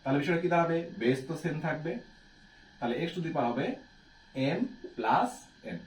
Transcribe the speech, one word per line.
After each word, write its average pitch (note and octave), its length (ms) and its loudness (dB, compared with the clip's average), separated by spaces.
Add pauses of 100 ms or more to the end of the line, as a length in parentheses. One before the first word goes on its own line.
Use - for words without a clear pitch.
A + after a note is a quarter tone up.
তাহলে C3+ 200 2
বিষয়টা E3+ 220 2
কি F3 100 2
দাঁড়াবে? E3 240 4 (240)
বেস C3 260 4
তো D#3+ 60 -6 (100)
সেম D3+ 120 -2 (100)
থাকবে, D#3 260 -2 (840)
তাহলে A#2+ 180 -2 (100)
x E3+ 100 -4
to F3 100 -2
the D#3+ 100 -2
power B2+ 160 2
হবে C#3 140 0 (920)
m - 20 -2 (360)
plus - 360 4 (460)
n। - 80 -10